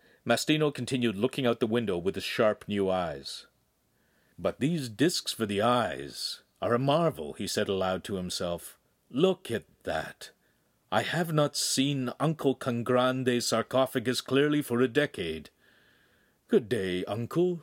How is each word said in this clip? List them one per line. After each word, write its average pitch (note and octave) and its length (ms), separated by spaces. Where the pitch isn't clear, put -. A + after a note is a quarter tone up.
Mastino D3+ 440
continued A#2+ 460
looking B2 300
out A2+ 120
the B2 80
window A2 300
with F2 200
his F#2 80
sharp - 440
new G2+ 220
eyes. E2+ 560
"But F2 220
these C#3 300
discs C3+ 420
for A2 140
the G2+ 160
eyes F#2 800
are G2 140
a A#2+ 40
marvel," C#3 540
he G2+ 140
said G2+ 240
aloud F#2 340
to G2+ 120
himself. F2+ 600
"Look F3 400
at G#2 140
that. - 480
I G#2+ 80
have E3 320
not D3+ 240
seen C3 640
Uncle C#3+ 340
Cangrande's B2 920
sarcophagus B2 760
clearly D3 400
for A#2+ 220
a A#2+ 200
decade." D#2+ 460
"Good C#3 220
day, F#2+ 380
Uncle," D#3+ 560